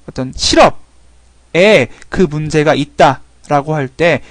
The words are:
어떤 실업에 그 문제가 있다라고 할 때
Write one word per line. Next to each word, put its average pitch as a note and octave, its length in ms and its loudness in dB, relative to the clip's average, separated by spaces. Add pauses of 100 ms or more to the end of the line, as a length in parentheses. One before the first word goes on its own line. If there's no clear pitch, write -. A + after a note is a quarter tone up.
어떤 B2+ 260 -10
실업에 - 1500 0 (220)
그 F#3+ 140 0
문제가 D3+ 520 -2
있다라고 C#3+ 1000 -2
할 C#3 120 -6
때 D#3+ 440 -2